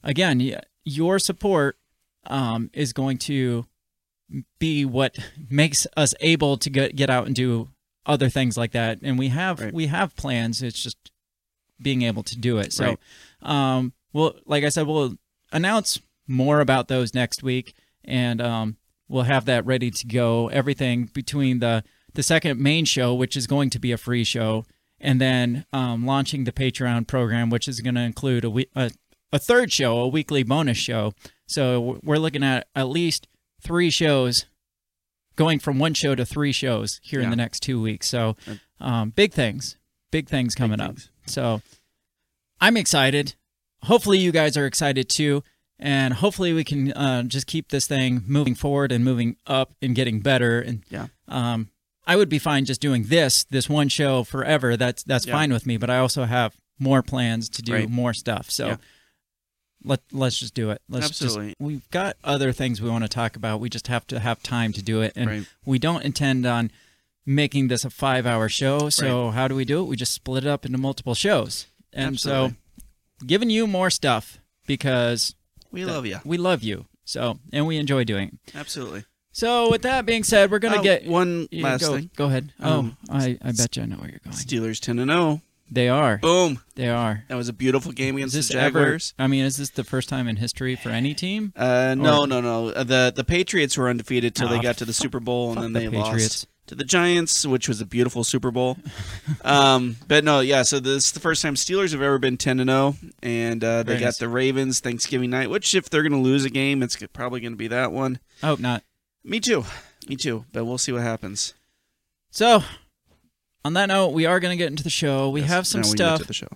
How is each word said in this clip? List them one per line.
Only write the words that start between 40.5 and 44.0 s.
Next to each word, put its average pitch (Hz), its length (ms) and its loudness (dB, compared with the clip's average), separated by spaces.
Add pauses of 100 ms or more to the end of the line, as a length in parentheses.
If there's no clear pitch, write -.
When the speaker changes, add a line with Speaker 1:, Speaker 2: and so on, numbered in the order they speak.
Speaker 3:
Big - 60 -6
Speaker 1:
coming 107 220 0
up. - 100 -6
Speaker 3:
things. - 180 -18 (160)
Speaker 1:
So 117 360 -2 (960)
I'm 226 180 6
excited. 143 580 2 (480)
Hopefully 156 360 4